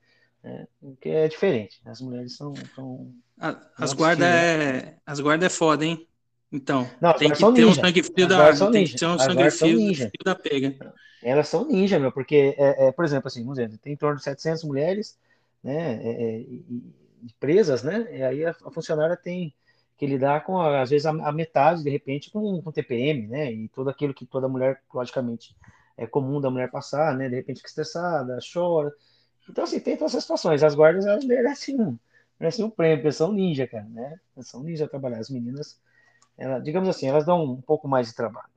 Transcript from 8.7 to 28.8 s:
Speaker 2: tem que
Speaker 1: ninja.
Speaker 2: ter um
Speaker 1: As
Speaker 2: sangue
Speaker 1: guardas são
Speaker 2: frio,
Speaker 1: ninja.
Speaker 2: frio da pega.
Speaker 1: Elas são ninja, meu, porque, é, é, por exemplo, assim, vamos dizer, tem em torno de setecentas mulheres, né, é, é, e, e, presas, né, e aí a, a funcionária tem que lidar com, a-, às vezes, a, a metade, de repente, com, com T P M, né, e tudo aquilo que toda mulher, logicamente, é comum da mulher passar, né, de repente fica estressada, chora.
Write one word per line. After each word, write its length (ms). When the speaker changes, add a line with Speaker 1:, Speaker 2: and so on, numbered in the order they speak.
Speaker 2:
tem 140
que 60
Speaker 1:
ninja. 80
Speaker 2:
ter 60
um 80
Speaker 1:
As 80
Speaker 2:
sangue 140
Speaker 1:
guardas 200
são 120
Speaker 2:
frio, 100
Speaker 1:
ninja. 320
Speaker 2:
frio 140
da 120
pega. 580
Speaker 1:
Elas 280
são 180
ninja, 320
meu, 120
porque, 460
é, 300
é, 40
por 120
exemplo, 240
assim, 140
vamos 160
dizer, 220
tem 140
em 40
torno 200
de 60
setecentas 400
mulheres, 540
né, 380
é, 220
é, 160
e, 540
e, 160
presas, 440
né, 320
e 80
aí 220
a, 60
a 200
funcionária 460
tem 360
que 80
lidar 400
com, 160
a-, 200
às 100
vezes, 140
a, 40
a 220
metade, 520
de 60
repente, 420
com, 300
com 100
T 120
P 120
M, 320
né, 240
e 180
tudo 200
aquilo 240
que 120
toda 220
mulher, 320
logicamente, 600
é 80
comum 340
da 120
mulher 180
passar, 460
né, 120
de 80
repente 220
fica 120
estressada, 680
chora. 400